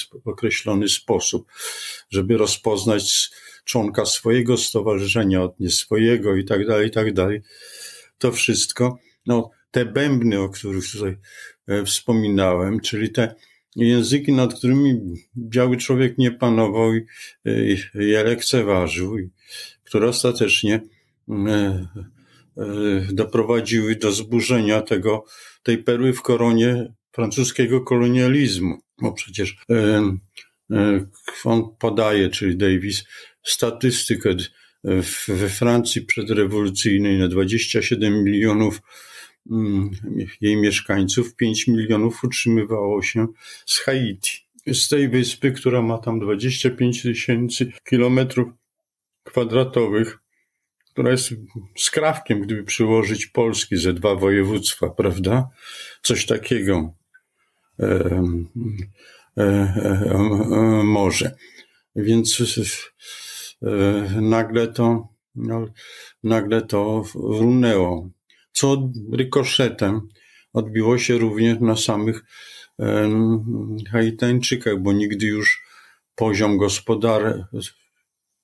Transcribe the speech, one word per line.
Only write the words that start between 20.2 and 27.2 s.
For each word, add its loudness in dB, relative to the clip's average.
e, -6
e, 0
doprowadziły 0
do 0
zburzenia 0
tego, -2
tej 0
perły 2
w -4
koronie 2
francuskiego 0